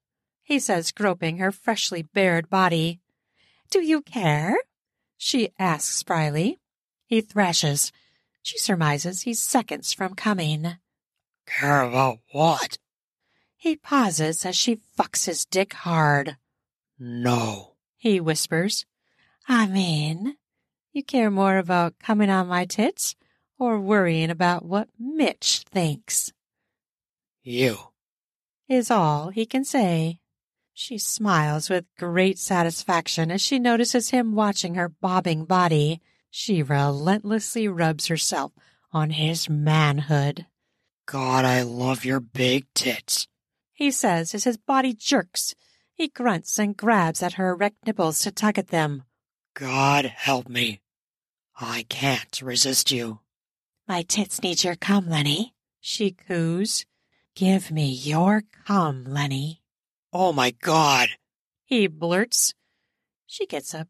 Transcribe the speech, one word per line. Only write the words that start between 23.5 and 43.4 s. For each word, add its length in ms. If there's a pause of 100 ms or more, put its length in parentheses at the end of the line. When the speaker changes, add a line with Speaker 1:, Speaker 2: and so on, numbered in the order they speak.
Speaker 1:
or 220
worrying 500
about 360
what 240 (100)
Mitch 720
thinks?" 640 (1080)
Speaker 2:
"You," 520 (760)
Speaker 1:
is 240
all 380
he 160
can 180
say. 560 (540)
She 260
smiles 720
with 280
great 400
satisfaction 920
as 100
she 160
notices 540
him 240
watching 400
her 140
bobbing 560
body. 560 (280)
She 320
relentlessly 1040
rubs 400
herself 440 (400)
on 200
his 380
manhood. 960 (600)
Speaker 2:
"God, 400
I 180
love 420
your 140
big 540
tits," 540 (440)